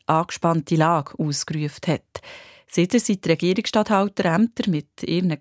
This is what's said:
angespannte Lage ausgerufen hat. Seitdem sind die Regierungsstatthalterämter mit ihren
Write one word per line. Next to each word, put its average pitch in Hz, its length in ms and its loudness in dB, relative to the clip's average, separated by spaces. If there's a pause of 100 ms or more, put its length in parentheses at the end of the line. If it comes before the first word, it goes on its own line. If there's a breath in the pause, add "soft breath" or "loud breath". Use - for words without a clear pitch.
angespannte 165 680 0
Lage 156 420 2
ausgerufen 151 760 -4
hat. - 280 -12 (480 loud breath)
Seitdem 180 300 2
sind - 240 -2
die 165 60 0
Regierungsstatthalterämter 196 1400 0
mit 151 320 -4
ihren 170 380 0